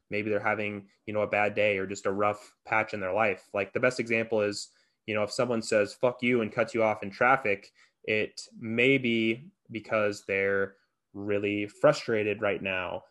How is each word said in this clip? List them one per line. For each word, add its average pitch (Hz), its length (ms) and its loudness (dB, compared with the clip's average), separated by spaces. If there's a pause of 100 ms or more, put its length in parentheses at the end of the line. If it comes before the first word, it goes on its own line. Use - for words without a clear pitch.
(100)
maybe 104 180 -4
they're 104 100 0
having, 104 480 -2 (200)
you 104 80 -8
know, 104 80 0
a 104 40 2
bad 104 280 0
day 104 240 2
or 95 80 -2
just 98 180 -10
a 101 80 0
rough 104 420 -2 (120)
patch 110 260 0
in 107 80 -6
their 92 140 -2
life. 104 400 0
Like, 101 180 -2
the 113 80 -2
best 127 180 2
example 113 440 0
is, 104 260 -2 (380)
you 110 80 -4
know, 107 80 0
if 104 100 -2
someone 120 300 0
says, 104 320 2
"Fuck - 280 0
you," 123 200 2
and 107 100 -4
cuts 113 220 -2
you 113 80 2
off 107 200 2
in 101 80 -8
traffic, 110 600 2 (320)
it - 380 -2 (180)
may 120 380 2
be 117 520 0 (200)
because 107 560 -2
they're 98 500 -2 (380)
really 101 520 -2
frustrated 110 760 2
right 101 200 0
now 92 480 -4